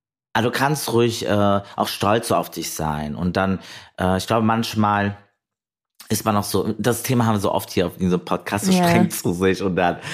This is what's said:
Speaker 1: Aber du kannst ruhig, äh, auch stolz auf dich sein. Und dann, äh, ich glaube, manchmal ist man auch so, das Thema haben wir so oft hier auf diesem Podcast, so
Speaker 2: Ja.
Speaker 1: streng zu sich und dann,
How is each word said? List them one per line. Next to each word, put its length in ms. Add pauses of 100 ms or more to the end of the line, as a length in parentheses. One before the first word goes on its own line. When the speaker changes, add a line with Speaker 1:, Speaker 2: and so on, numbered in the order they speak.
(340)
Speaker 1:
Aber 140
du 40
kannst 400
ruhig, 340
äh, 360 (140)
auch 120
stolz 440
auf 180
dich 220
sein. 440
Und 220
dann, 220 (380)
äh, 200
ich 100
glaube, 180
manchmal 680 (960)
ist 160
man 100
auch 80
so, 340
das 260
Thema 240
haben 80
wir 40
so 140
oft 180
hier 160
auf 80
diesem 300
Podcast, 400
so 80
Speaker 2:
Ja. 160
Speaker 1:
streng 200
zu 220
sich 300
und 160
dann, 220 (140)